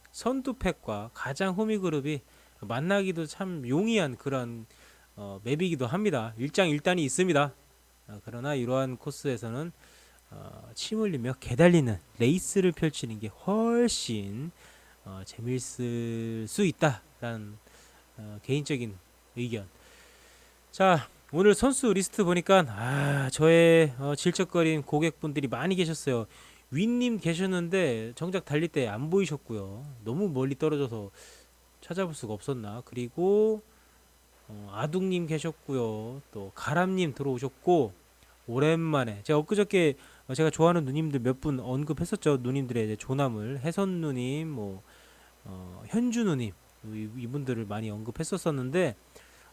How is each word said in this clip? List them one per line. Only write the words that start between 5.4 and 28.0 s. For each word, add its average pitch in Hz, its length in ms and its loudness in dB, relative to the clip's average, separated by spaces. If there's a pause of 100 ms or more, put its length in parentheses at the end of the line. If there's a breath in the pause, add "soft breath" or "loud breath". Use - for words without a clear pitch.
맵이기도 147 420 0
합니다. 135 500 0
일장일단이 156 680 2
있습니다. 147 480 2 (560)
아, 104 160 -16
그러나 120 300 -6
이러한 131 420 0
코스에서는, 135 760 -6 (600 soft breath)
어, - 420 -18
침 - 260 -4
흘리며 135 400 0
개달리는 135 580 6 (200)
레이스를 180 540 2
펼치는 131 480 -4
게 107 80 -8
훨씬, 175 1200 -2 (540 loud breath)
어, 95 200 -14
재밌을 117 1200 -6
수 208 160 0
있다라는, 117 920 -2 (640 loud breath)
어, 107 240 -14
개인적인 135 520 -2 (420)
의견. 113 300 -4 (1040 loud breath)
자, 180 380 4 (240)
오늘 196 220 8
선수 254 380 2
리스트 190 320 0
보니까, 180 440 6
아, 135 600 0
저의, 165 680 8
어, 139 160 -2
질척거린 165 680 2
고객분들이 151 640 0
많이 139 280 -2
계셨어요. 147 500 -2 (460 loud breath)
윈님 233 460 0
계셨는데 170 960 0